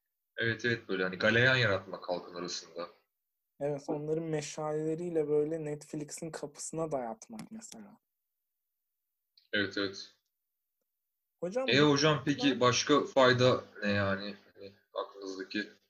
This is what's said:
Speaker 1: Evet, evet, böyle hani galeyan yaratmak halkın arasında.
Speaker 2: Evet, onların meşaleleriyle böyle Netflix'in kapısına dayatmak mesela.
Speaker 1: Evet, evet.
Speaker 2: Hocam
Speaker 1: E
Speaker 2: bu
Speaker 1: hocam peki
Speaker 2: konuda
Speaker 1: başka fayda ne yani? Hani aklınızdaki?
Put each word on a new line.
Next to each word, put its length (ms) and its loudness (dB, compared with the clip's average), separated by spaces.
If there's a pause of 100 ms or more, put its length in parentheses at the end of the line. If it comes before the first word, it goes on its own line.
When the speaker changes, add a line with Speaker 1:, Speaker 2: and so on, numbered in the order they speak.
(380)
Speaker 1:
Evet, 280 -2
evet, 240 -2
böyle 140 0
hani 140 -2
galeyan 380 4
yaratmak 540 0
halkın 260 -6
arasında. 540 -8 (680)
Speaker 2:
Evet, 280 -4
onların 360 -4
meşaleleriyle 1040 -4
böyle 380 0
Netflix'in 680 -10
kapısına 600 -8
dayatmak 600 -8
mesela. 460 -18 (1600)
Speaker 1:
Evet, 240 0
evet. 380 -6 (1300)
Speaker 2:
Hocam 320 -2
Speaker 1:
E 80 6
Speaker 2:
bu 80 6
Speaker 1:
hocam 360 4
peki 220 0
Speaker 2:
konuda 120 2
Speaker 1:
başka 460 4
fayda 580 6 (200)
ne 60 2
yani? 460 0 (180)
Hani 200 -18 (200)
aklınızdaki? 760 -6 (200)